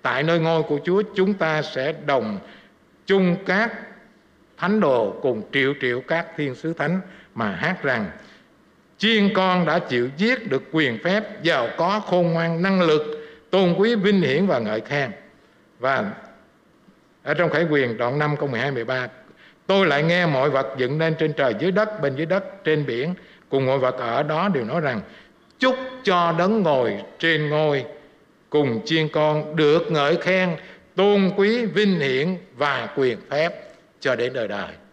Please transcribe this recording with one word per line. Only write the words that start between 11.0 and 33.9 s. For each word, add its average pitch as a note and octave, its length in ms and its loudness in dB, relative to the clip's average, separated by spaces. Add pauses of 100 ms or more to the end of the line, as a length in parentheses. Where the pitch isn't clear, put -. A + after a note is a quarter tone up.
phép, G3 380 -2
giàu C#3+ 340 2
có, F#3+ 240 0
khôn F3 320 0
ngoan, E3 300 0
năng F#3+ 180 2
lực, D#3 220 4 (480)
tôn F#3 280 4
quý, A3+ 160 4
vinh G3 260 4
hiển D#3 260 2
và D3+ 120 2
ngợi A2 220 -2
khen." C#3 300 -4 (680)
Và B2 320 0 (1120)
ở C#3+ 120 -2
trong E3 160 2
Khải D#3 140 2
Huyền C3+ 320 2
đoạn B2 220 0
năm D3 180 0
câu D3 120 -4
mười A#2 120 -2
hai, C3+ 100 -2
mười A#2+ 140 -4
ba: B2+ 240 -4 (580)
"Tôi F#3+ 200 4
lại C#3+ 160 2
nghe F3 240 2
mọi C#3+ 240 2
vật C3+ 160 2 (100)
dựng B2+ 220 0
nên D#3+ 160 0
trên D3+ 180 0
trời, C3 260 0
dưới F3 140 0
đất, G#3+ 280 0
bên C#3 160 -2
dưới D#3+ 100 -4
đất, F#3+ 380 -4
trên D3+ 220 0
biển, C3 280 -2 (340)
cùng C3+ 180 0
mọi C3+ 120 2
vật B2+ 200 0
ở B2 240 -2
đó D#3 260 0
đều C3+ 160 0
nói D#3+ 160 -2
rằng: B2+ 200 -2 (580)
Chúc C4 180 2 (280)
cho F3 340 2
đấng G3+ 240 2
ngồi B2+ 340 2 (220)
trên D#3 300 0
ngôi D3 360 0 (680)
cùng C3 340 2
chiên D#3+ 240 0
con D3+ 480 0
được D#3 340 4
ngợi D3+ 260 2
khen, F3+ 400 0 (380)
tôn G3 420 4
quý, A3+ 280 2
vinh F#3+ 360 2
hiển C#3 360 0 (200)
và C3 400 -2
quyền B2+ 220 0 (120)
phép D#3 420 -4 (280)